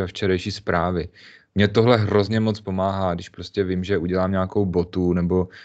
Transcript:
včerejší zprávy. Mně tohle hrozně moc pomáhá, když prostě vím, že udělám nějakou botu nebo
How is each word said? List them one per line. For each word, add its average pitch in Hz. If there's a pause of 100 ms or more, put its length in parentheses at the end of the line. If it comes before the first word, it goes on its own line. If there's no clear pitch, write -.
včerejší 92
zprávy. 87 (460)
Mně 104
tohle 113
hrozně 104
moc 110
pomáhá, 95
když 90
prostě -
vím, 92
že 95
udělám 92
nějakou 98
botu 90
nebo 90 (160)